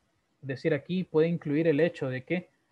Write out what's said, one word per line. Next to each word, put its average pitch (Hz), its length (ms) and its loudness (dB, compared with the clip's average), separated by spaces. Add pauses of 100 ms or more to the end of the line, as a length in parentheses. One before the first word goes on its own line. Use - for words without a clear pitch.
(420)
Es 135 60 -16
decir, 147 260 -2
aquí 175 300 -4
puede 160 240 2
incluir 160 400 0
el 147 120 4
hecho 160 300 0
de 127 140 -6
que 180 260 -6 (220)